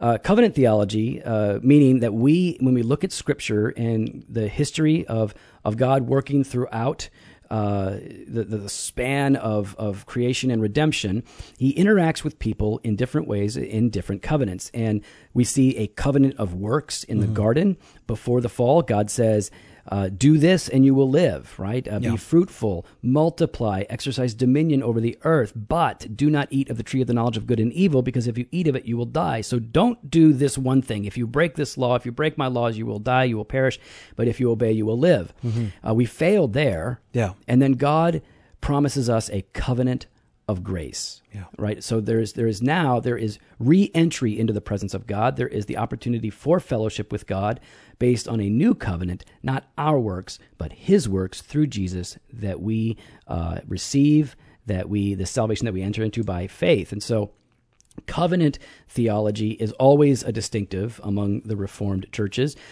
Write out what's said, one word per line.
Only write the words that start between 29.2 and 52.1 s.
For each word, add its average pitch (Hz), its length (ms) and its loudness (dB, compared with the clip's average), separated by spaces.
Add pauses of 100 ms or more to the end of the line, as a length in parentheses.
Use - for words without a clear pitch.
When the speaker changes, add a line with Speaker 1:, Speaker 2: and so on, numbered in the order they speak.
Speaker 1:
So 123 180 -4
don't 151 520 0
do 160 240 8
this 135 240 0
one 131 240 2
thing. 104 240 -4
If 110 100 -8
you 123 100 -2
break 147 280 0
this 143 240 -4
law, 127 160 2
if 123 100 0
you 123 80 -8
break 151 240 -2
my 135 120 -2
laws, 120 280 -2
you 110 100 -6
will 107 120 -4
die, 127 260 2
you 117 140 0
will 104 80 -6
perish. 131 340 0 (340)
But 117 140 0
if 113 120 -2
you 120 100 2
obey, 113 220 2
you 110 120 0
will 110 140 0
live." 131 340 2 (120)
Speaker 2:
Mm-hmm. 113 440 -4
Speaker 1:
Uh, 113 60 0
we 120 100 4
failed 160 480 0
there. 120 480 -2 (140)
Speaker 2:
Yeah. 107 180 -2 (140)
Speaker 1:
And 123 160 4
then 135 100 4
God 156 480 0 (400)
promises 143 480 0
us 113 220 0
a 98 120 -4 (120)
covenant 127 520 -2 (420)
of 92 140 -4
grace. 87 580 -8 (140)
Speaker 2:
Yeah. 98 100 -12 (140)
Speaker 1:
Right? 104 260 -4
So 113 160 -2
there 113 200 0
is, 107 120 -4
there 117 140 -2
is 107 160 -2
now, 139 380 2
there 120 180 -2
is 110 200 -6 (200)
re-entry 156 800 2
into 113 160 0
the 101 80 -4
presence 101 320 -6
of 95 120 -10
God. 110 300 -2
There 123 120 -2
is 104 180 -6
the - 100 -8
opportunity 113 540 -4
for 165 280 0
fellowship 110 540 -4
with 104 140 -6
God 101 340 -4 (380)
based 123 280 2
on 113 140 -2
a 101 80 0
new 147 260 4
covenant, 90 520 -6 (160)
not 135 220 -4 (120)
our 147 240 2
works, 95 380 -6 (180)
but 78 160 -8
his 185 340 2
works 95 360 -4
through 151 240 -2
Jesus 92 500 -6 (160)